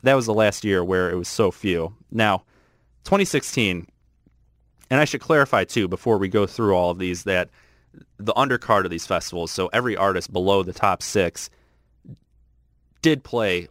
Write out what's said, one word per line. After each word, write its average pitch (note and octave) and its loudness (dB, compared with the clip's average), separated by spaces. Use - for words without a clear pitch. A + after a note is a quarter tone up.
that C3 4
was B2+ 2
the A2 0
last G#2+ 2
year F#2+ 2
where F#2 0
it E2+ -4
was F2 -6
so - 0
few. E2+ -4
Now, G#2+ 0
twenty G3 2
sixteen, G2+ -2
and C3+ 2
I D3+ 2
should C#3 -4
clarify, C3+ 2
too, G2 -2
before G#2 0
we F#2+ -2
go G2+ 2
through G2+ 2
all F2 2
of F2 -4
these, F2+ -4
that F2+ 0
the G#2 -2
undercard A#2+ 2
of F2 -6
these E2+ -8
festivals, E2+ -4
so F#2 -4
every A2+ -2
artist F#2 -2
below F#2+ 2
the F2+ -10
top F#2+ -2
six, - -2
did D#3 2
play F#2+ -2